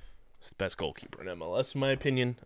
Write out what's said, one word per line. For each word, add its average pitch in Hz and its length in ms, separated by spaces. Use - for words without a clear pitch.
is - 60
the - 80
best 95 200
goalkeeper - 460
in 92 60
M 87 120
L 85 160
S, 127 180
in 139 60
my 135 100
opinion. 127 540